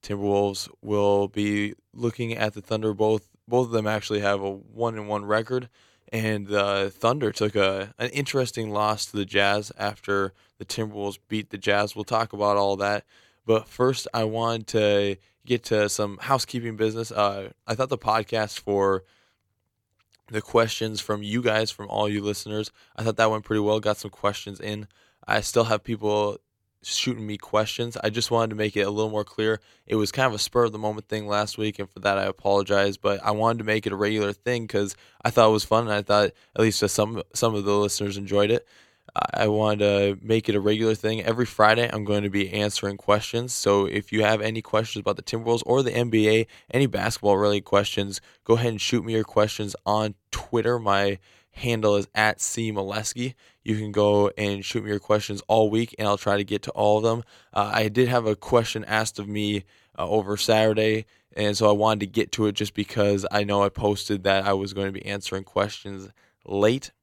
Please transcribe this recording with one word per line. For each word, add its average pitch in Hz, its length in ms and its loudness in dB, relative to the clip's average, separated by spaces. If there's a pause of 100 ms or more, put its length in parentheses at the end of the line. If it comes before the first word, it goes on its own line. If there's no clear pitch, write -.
Timberwolves 101 640 0 (140)
will 101 460 4
be 104 440 -2 (220)
looking 117 420 -4
at 107 160 -2
the 104 80 -16
Thunder. 110 320 -4
Both, 107 380 0 (180)
both 123 200 2
of 113 40 -8
them 110 140 0
actually 107 340 -2
have 101 220 0
a 98 80 -4
one 110 480 -6
and 104 100 -10
one 104 160 -4
record, 113 460 -2 (420)
and 110 340 -2
the 98 480 0
Thunder 120 380 0
took 104 240 -2
a, 98 420 0
an 123 120 -4
interesting 127 600 -4
loss 107 360 0
to - 100 -10
the 101 80 -2
Jazz 101 540 0
after 101 560 -2 (240)
the 104 80 -14
Timberwolves 104 600 -8
beat 107 220 -6
the - 80 -12
Jazz. 101 400 0
We'll 107 80 -8
talk 113 300 -2
about 104 240 2
all 101 180 0
that, 101 300 -2 (400)
but 110 200 2
first 127 460 0
I 113 120 0
want 113 420 -4
to 101 500 2 (300)
get 120 180 0
to 107 240 0
some 101 300 -4
housekeeping 120 580 -4
business. 110 340 -2
Uh, 101 420 -2 (140)
I 113 80 -4
thought 131 140 -2
the 127 80 -2
podcast 107 640 -2
for 98 440 0 (1200)
the 107 160 -6
questions 113 580 0
from 104 220 -6
you 104 180 -2
guys, 110 300 0
from 101 180 -14
all 104 220 -2
you 104 100 -2
listeners, 104 500 -6 (240)
I 110 100 -8
thought 113 120 0
that 113 140 4
went 110 140 -4
pretty 110 160 0
well. 107 200 2
Got 104 160 0
some 104 140 -14
questions 101 500 -6
in. 104 260 -8 (400)
I 107 140 0
still 113 240 2
have 110 180 0
people 104 580 -2 (460)
shooting 113 400 -4
me 104 120 -8
questions. 110 680 -2
I 107 60 2
just 113 200 -2
wanted 113 200 2
to 107 60 -8
make 107 200 -2
it 101 60 2
a 98 80 2
little 107 200 -2
more 104 140 -4
clear. 110 340 -2 (280)
It - 80 -2
was 107 180 0
kind 131 140 0
of 117 80 0
a 104 40 -6
spur 120 260 2
of 110 80 0
the 107 60 -10
moment 107 300 -6
thing 107 180 -6
last 104 300 -2
week, 107 220 -4
and 98 100 -8
for - 120 -20
that 98 180 2
I 98 60 0
apologize, 101 760 2
but 98 260 -2
I 104 60 2
wanted 113 300 0
to 107 40 -8
make 107 220 0
it 98 80 -2
a - 20 -6
regular 104 380 0
thing 120 340 -6
'cause 101 260 -2 (300)
I 113 60 2
thought 113 180 8
it 110 40 6
was 107 120 2
fun, 113 200 2
and 107 100 -2
I 104 80 0
thought 104 300 4 (220)
at - 60 -2
least 107 260 2
some, 107 360 -2 (100)
some 113 220 0
of 104 100 -2
the 101 100 2
listeners 101 440 0
enjoyed 101 320 2
it. 120 180 0 (640)
I 107 160 0
wanted 107 300 2
to 101 440 2
make 110 280 0
it 104 60 2
a 101 40 2
regular 110 340 2
thing. 110 280 -4
Every 117 240 0
Friday, 113 440 4
I'm 107 140 -6
going 104 200 0
to 101 40 0
be 95 240 -2
answering 101 460 -2
questions. 117 560 0
So 101 320 2
if - 260 -6
you 110 100 2
have 107 200 2
any 110 180 -4
questions 110 400 -2
about 104 160 -2
the - 60 -12
Timberwolves 117 420 -2
or 135 180 4
the 123 120 -2
N 120 160 0
B 110 180 6
A, 110 180 4 (240)
any 135 140 2
basketball-related 104 800 2
questions, 101 560 0 (240)
go 113 120 4
ahead 117 160 0
and 104 80 -6
shoot 110 260 0
me 113 80 -4
your 110 100 2
questions 107 500 0 (120)
on 107 300 0 (140)
Twitter. 117 480 -2
My 101 400 2 (340)
handle 110 420 2
is 101 200 0
at 107 260 2
C 113 320 -4
Molesky. 107 640 -6 (280)
You 110 160 -2
can 107 140 -8
go 104 440 4
and 101 280 -4
shoot 113 180 -6
me 107 80 -8
your 101 80 -2
questions 104 480 -2
all 110 240 4
week, 113 280 0
and 107 100 0
I'll 101 100 2
try 101 180 0
to 101 80 0
get 104 180 -4
to - 100 -8
all 104 260 4
of 110 60 0
them. 117 180 0 (300)
Uh, 104 200 0
I 110 160 2
did 120 200 2
have 120 180 2
a 107 80 2
question 113 500 0
asked 110 360 -2
of 101 80 -8
me, 104 360 -2 (320)
uh, 85 100 -4
over 101 300 0
Saturday, 110 720 2 (280)
and 104 220 0
so 107 120 4
I 104 40 8
wanted 107 280 4
to 101 60 -2
get 104 260 -2
to 107 140 0
it 104 100 0
just 104 180 -4
because 101 560 0
I 104 140 0
know 101 180 2
I 101 60 4
posted 101 560 -2
that 98 200 4
I 101 80 2
was 98 220 -2
going 98 140 -4
to 98 40 -6
be - 140 -12
answering 98 380 -6
questions 98 640 -6 (340)
late. 107 460 0 (120)